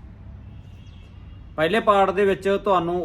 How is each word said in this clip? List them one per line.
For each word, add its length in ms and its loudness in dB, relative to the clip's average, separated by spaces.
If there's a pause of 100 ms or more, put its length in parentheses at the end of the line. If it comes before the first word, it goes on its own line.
(1600)
ਪਹਿਲੇ 240 2
ਪਾਰਟ 300 6
ਦੇ 140 2
ਵਿੱਚ 240 0 (160)
ਤੁਹਾਨੂੰ 400 2